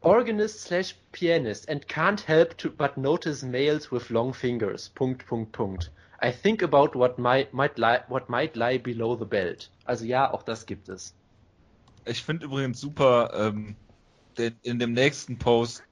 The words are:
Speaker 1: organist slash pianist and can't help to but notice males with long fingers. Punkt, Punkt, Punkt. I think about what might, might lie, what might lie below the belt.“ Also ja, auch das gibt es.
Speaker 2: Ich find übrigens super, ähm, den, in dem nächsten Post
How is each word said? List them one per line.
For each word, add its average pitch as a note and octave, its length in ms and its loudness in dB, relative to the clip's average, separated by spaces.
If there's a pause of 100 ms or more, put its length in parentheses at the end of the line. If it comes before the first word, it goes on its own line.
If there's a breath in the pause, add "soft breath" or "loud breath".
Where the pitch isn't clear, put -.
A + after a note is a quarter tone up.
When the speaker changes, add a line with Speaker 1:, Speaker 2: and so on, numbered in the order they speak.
Speaker 1:
organist A3 600 2
slash F3+ 340 -4 (160)
pianist D#3 560 -2
and D3 200 -6
can't F#3+ 400 0
help D#3+ 300 4
to D3+ 120 -4
but C#3+ 280 -2
notice C#3 440 -2
males C#3+ 480 -2
with A#2+ 200 -4
long A#2 240 0
fingers. A#2+ 560 -4
Punkt, C3 360 -4
Punkt, A2+ 260 -6
Punkt. F#2+ 380 -6 (300 soft breath)
I B2 100 0
think G#3+ 320 0
about D3 320 4
what B2 240 2
might, B2 360 2
might C3+ 240 0
lie, A2+ 300 4
what C3 200 -4
might C3 280 -2
lie A#2+ 220 0
below A#2 380 -4
the A2+ 80 -8
belt.“ G2 460 -4 (160)
Also A2+ 180 -4
ja, B2+ 260 0
auch - 120 -6
das A2+ 240 -10
gibt F#2+ 240 -12
es. - 240 -16 (920)
Speaker 2:
Ich A#2 160 -6
find D#3+ 200 -6
übrigens C3+ 380 -4
super, C3+ 540 4
ähm, G#2+ 420 -2 (600)
den, A#2 240 -2
in A#2+ 160 -4
dem A#2+ 140 0
nächsten B2+ 460 0
Post A#2 540 2